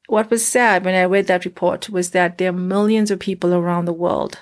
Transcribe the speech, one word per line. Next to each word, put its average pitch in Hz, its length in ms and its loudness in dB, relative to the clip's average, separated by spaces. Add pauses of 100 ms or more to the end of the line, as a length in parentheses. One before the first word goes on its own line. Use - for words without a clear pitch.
what 214 240 0
was 226 120 2
sad 220 400 2
when 185 120 0
I 185 80 4
read 190 240 2
that 180 180 0
report - 460 -4
was 180 180 -2
that 175 300 0
there 185 100 0
are 180 40 -2
millions 208 580 0
of 185 80 -2
people 180 340 -2
around 175 320 0
the 175 80 -2
world 170 480 -4